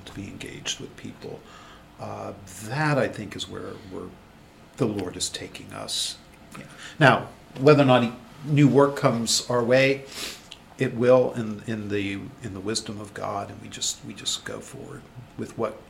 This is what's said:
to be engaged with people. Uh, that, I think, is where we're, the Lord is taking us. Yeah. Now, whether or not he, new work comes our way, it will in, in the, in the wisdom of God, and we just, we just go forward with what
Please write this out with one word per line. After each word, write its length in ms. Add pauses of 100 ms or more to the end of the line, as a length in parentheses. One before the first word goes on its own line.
to 80
be 140
engaged 520
with 180
people. 420 (600)
Uh, 340 (320)
that, 320
I 100
think, 280
is 140
where 220 (200)
we're, 180 (680)
the 80
Lord 320
is 120
taking 440
us. 440 (400)
Yeah. 80 (340)
Now, 280 (320)
whether 240
or 40
not 160
he, 80 (340)
new 220
work 280
comes 540
our 140
way, 420 (720)
it 160
will 400
in, 320
in 240
the, 300 (240)
in 100
the 60
wisdom 420
of 120
God, 360
and 120
we 60
just, 380
we 80
just 320
go 140
forward 420 (360)
with 200
what 320